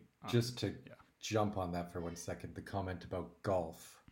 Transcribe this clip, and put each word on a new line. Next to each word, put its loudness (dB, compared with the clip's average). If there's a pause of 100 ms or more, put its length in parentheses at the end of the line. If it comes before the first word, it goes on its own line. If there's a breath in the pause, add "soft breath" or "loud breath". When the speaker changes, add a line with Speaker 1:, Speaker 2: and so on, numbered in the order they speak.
(240)
Speaker 1:
Um, -6
Speaker 2:
just 4
to 2
Speaker 1:
yeah. -6 (260)
Speaker 2:
jump 2
on 2
that -2
for -4
one -2
second, -6
the -8
comment -2
about -4
golf. 0